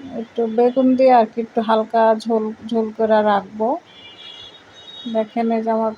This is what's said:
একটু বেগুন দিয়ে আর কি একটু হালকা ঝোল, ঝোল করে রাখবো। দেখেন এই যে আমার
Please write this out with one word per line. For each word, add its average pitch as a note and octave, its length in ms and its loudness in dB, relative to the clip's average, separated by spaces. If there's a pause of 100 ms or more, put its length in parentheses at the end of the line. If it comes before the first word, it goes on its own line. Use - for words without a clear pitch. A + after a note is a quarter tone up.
(180)
একটু A3+ 280 -8
বেগুন B3 400 2 (100)
দিয়ে C4 160 6
আর A#3 200 6
কি - 80 -8
একটু A3+ 200 -4
হালকা A3 420 0 (120)
ঝোল, A3 300 -2 (260)
ঝোল A3+ 160 -2 (100)
করে A3 260 2
রাখবো। G#3 460 -2 (1500)
দেখেন A3 360 -2
এই A3+ 140 0
যে A3+ 60 -2
আমার A3 280 -2